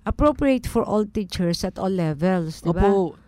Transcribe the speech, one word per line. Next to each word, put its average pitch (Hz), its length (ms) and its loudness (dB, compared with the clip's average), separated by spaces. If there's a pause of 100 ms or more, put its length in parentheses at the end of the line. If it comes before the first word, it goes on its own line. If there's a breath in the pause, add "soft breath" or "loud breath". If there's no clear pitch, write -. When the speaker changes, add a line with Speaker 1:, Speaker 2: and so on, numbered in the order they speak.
Speaker 1:
appropriate 269 600 2
for - 160 -2
all 208 240 0
teachers 185 560 -4
at 190 160 -6
all 190 140 -2
levels, 165 680 -2
di 170 100 0
ba? 170 100 0
Speaker 2:
Opo. 196 460 2